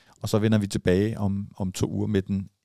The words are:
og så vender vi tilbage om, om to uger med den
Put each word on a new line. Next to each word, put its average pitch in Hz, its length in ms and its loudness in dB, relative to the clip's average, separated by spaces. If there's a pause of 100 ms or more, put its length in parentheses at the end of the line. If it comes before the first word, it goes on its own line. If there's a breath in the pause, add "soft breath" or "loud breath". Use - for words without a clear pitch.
(220 soft breath)
og 107 60 -6
så 110 100 2
vender 110 200 4
vi 101 80 2
tilbage 98 520 0
om, 101 380 -4
om 92 160 -4
to - 180 -2
uger 104 160 -2
med 101 160 0
den 98 260 -4 (160)